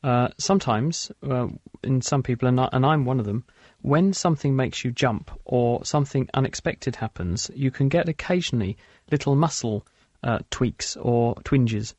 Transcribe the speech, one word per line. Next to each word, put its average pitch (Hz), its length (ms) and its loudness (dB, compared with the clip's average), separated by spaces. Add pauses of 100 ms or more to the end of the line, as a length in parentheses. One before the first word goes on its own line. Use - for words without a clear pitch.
Uh, 123 260 4 (100)
sometimes, 151 720 0 (100)
uh, 127 260 -2 (360)
in 131 180 2
some 135 220 0
people, 127 240 0
and 127 120 4
I, 127 140 2
and 127 100 2
I'm 147 220 4
one 131 140 0
of 104 80 -2
them, 104 160 -4 (400)
when 165 280 4
something 151 440 0
makes 127 280 -2
you 123 80 -2
jump 120 380 0 (160)
or 120 400 0
something 139 480 0
unexpected - 640 -2
happens, 90 580 -6
you 135 160 0
can 135 200 0
get 170 200 2
occasionally 131 680 -2 (360)
little 143 240 2
muscle, 123 500 0 (380)
uh, 117 160 0 (100)
tweaks - 480 -4
or 120 460 2
twinges 113 560 0